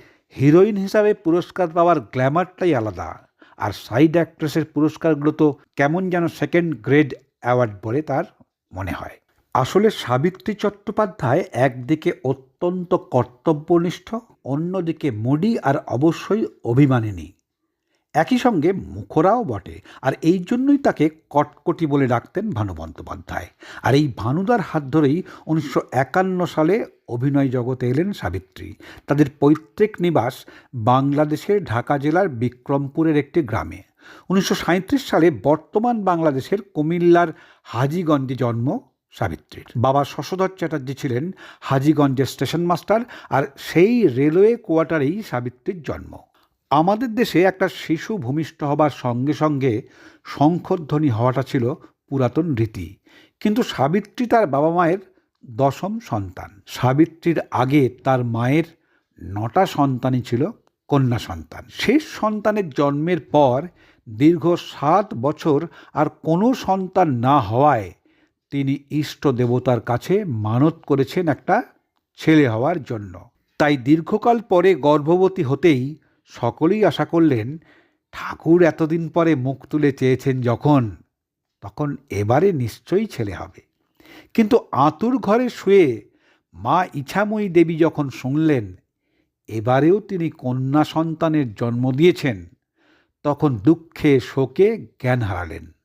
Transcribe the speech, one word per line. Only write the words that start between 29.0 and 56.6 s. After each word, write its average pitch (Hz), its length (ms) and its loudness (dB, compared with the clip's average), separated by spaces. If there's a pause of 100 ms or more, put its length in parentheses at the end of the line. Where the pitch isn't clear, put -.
তাদের 143 200 2 (140)
পৈতৃক 160 600 2
নিবাস 156 460 -2 (280)
বাংলাদেশের 143 880 0
ঢাকা 120 340 -2
জেলার 156 300 0
বিক্রমপুরের 139 880 -2
একটি 147 260 0
গ্রামে। 90 400 -8 (480)
উনিশশো 190 240 0
সাঁইত্রিশ - 520 -2
সালে 175 240 4
বর্তমান 202 760 0
বাংলাদেশের 160 580 0
কুমিল্লার 170 680 2 (340)
হাজীগঞ্জে 139 720 -2
জন্ম 120 440 -2 (320)
সাবিত্রীর। - 540 -8 (120)
বাবা 135 280 2
শশধর 180 440 -4
চ্যাটার্জি 151 460 -8
ছিলেন 139 400 -4 (260)
হাজীগঞ্জের 135 640 2
স্টেশন - 400 -4
মাস্টার, 202 340 0 (300)
আর 139 140 2 (120)
সেই 214 520 4
রেলওয়ে 156 480 4
কোয়ার্টারেই 160 680 0
সাবিত্রীর 143 600 -8
জন্ম। 78 360 -12 (520)
আমাদের 208 440 2
দেশে 208 280 2
একটা 190 260 2
শিশু 165 500 -6
ভূমিষ্ঠ 143 460 -6
হবার 147 260 2
সঙ্গে 127 420 -2
সঙ্গে 135 500 0 (420)
শঙ্খধ্বনি 156 840 0
হওয়াটা 123 340 0
ছিল 127 320 -2 (340)
পুরাতন 139 460 -2
রীতি, 104 420 -4 (440)
কিন্তু 214 220 0
সাবিত্রী 190 640 -2
তার 226 200 2
বাবা 143 240 0
মায়ের 170 280 0 (480)
দশম 139 520 -2
সন্তান। 95 680 -10